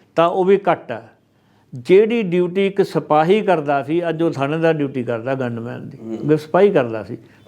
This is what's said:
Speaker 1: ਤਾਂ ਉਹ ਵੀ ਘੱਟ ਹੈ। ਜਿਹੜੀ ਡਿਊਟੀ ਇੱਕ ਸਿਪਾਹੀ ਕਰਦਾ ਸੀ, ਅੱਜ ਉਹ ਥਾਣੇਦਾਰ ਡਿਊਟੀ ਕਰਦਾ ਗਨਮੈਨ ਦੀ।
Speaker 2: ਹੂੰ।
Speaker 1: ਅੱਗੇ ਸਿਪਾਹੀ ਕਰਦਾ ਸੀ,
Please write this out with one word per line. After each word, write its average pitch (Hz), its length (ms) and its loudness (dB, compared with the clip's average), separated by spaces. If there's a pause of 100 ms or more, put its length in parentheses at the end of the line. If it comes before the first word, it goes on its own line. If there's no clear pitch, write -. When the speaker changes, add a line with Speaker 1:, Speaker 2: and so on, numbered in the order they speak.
(160)
Speaker 1:
ਤਾਂ 165 120 4
ਉਹ 185 180 0
ਵੀ 190 140 4 (120)
ਘੱਟ 147 200 -4
ਹੈ। 113 180 -12 (680)
ਜਿਹੜੀ 214 480 4
ਡਿਊਟੀ 180 440 0
ਇੱਕ 190 180 0
ਸਿਪਾਹੀ 160 560 2
ਕਰਦਾ 147 420 0
ਸੀ, 170 260 -4
ਅੱਜ 165 140 -2
ਉਹ 165 80 0
ਥਾਣੇਦਾਰ 160 420 0
ਡਿਊਟੀ 135 300 -4
ਕਰਦਾ 117 300 -4
ਗਨਮੈਨ 123 560 -8
ਦੀ। 139 120 -18
Speaker 2:
ਹੂੰ। 113 140 -10
Speaker 1:
ਅੱਗੇ 147 220 2
ਸਿਪਾਹੀ 180 320 2
ਕਰਦਾ 117 340 0
ਸੀ, 113 140 -12 (300)